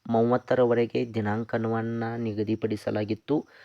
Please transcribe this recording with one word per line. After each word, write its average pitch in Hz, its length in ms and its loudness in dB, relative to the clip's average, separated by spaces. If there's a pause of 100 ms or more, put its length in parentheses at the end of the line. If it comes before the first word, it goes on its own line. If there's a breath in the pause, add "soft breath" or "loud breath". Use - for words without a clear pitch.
ಮೂವತ್ತರವರೆಗೆ 120 1080 2
ದಿನಾಂಕವನ್ನು 113 1000 -2
ನಿಗದಿಪಡಿಸಲಾಗಿತ್ತು. 110 1300 -2 (180 soft breath)